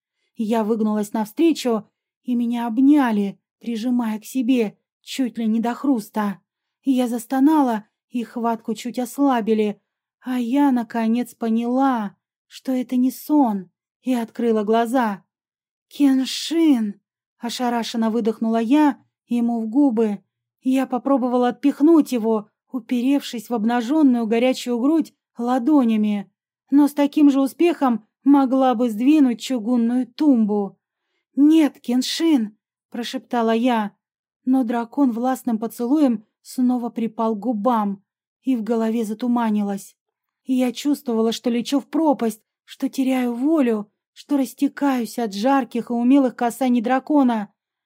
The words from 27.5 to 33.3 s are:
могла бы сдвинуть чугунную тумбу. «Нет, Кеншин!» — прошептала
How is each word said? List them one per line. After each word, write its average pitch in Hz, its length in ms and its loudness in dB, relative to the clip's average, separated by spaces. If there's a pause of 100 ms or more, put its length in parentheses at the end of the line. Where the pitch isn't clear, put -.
могла 262 520 4
бы 240 140 0
сдвинуть 247 500 4
чугунную 247 680 -2
тумбу. 214 720 0 (560)
«Нет, 302 440 4
Кеншин!» — 254 800 0 (340)
прошептала 233 600 -4